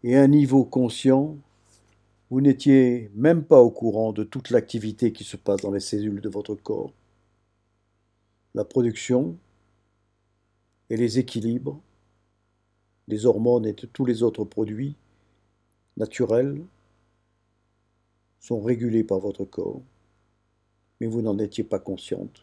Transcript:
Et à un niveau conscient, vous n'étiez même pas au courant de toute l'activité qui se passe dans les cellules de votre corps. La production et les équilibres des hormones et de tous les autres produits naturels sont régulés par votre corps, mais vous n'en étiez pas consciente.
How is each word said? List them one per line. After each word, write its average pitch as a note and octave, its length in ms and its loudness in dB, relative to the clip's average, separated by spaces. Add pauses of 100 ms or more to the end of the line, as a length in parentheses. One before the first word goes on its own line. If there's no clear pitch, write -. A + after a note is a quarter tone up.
Et A#2+ 140 0
à C#3 60 8
un C3+ 40 8
niveau C#3 360 6
conscient, C3+ 720 0 (920)
vous C3 120 0
n'étiez C3 720 4
même D3+ 280 2
pas D3+ 160 8
au A#2+ 100 8
courant A2 440 -2
de G#2+ 100 -6
toute B2+ 260 -12
l'activité A2 640 -2
qui - 120 -16
se - 120 -16
passe G2+ 260 -4
dans G2+ 100 -6
les G2+ 80 -4
cellules G#2 420 -6
de G#2+ 80 -8
votre G#2 260 -8
corps. - 380 -10 (1600)
La G#2 80 -4
production B2+ 720 -2 (1500)
et A2+ 60 -4
les A#2 240 0
équilibres B2+ 600 -6 (1300)
des G#2+ 180 -4
hormones A#2 400 2
et - 80 -4
de - 120 -14
tous C3 200 -6
les A#2+ 180 0
autres G#2+ 220 -2
produits A2+ 500 -6 (1000)
naturels B2+ 640 -2 (1800)
sont A2+ 220 -6
régulés A2+ 420 -2
par G2 160 -2
votre G2 260 -8
corps, - 360 -10 (1160)
mais A#2 80 -6
vous A2+ 140 -4
n'en G#2 160 -2
étiez G#2+ 260 -6
pas - 160 -6
consciente. - 640 -12